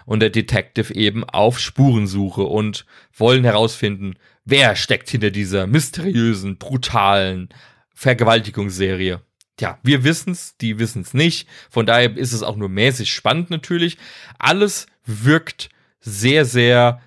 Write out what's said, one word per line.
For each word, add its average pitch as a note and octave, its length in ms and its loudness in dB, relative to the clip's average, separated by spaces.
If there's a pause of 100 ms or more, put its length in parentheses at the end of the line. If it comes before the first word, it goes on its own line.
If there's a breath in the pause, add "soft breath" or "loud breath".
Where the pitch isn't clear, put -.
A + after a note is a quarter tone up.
und A2 160 0
der A2 80 4
Detective G#2+ 640 -4
eben G#2+ 300 0
auf A2+ 340 0
Spurensuche G2+ 840 0
und G#2+ 420 -4 (280 soft breath)
wollen B2 300 4
herausfinden, G#2 720 0 (300 soft breath)
wer A#2+ 300 4
steckt - 340 -4
hinter G#2+ 200 0
dieser F#2+ 380 -2
mysteriösen, A#2 920 0
brutalen G2 920 -2 (440 soft breath)
Vergewaltigungsserie. G2+ 1300 0 (360)
Tja, F#2+ 260 -6
wir C3 200 2
wissen's, E3 540 -4
die A2 220 -6
wissen's G#2+ 340 -6
nicht. D#3+ 340 0 (220 loud breath)
Von A2+ 160 -2
daher A#2 300 4
ist B2 180 -4
es A#2 100 -4
auch G#2+ 120 -6
nur G2+ 140 -6
mäßig A#2 440 0
spannend - 360 -2
natürlich. E3+ 480 -4 (420 loud breath)
Alles F#3+ 480 0 (180)
wirkt A#2+ 640 -2 (300)
sehr, B2 460 2
sehr B2 600 4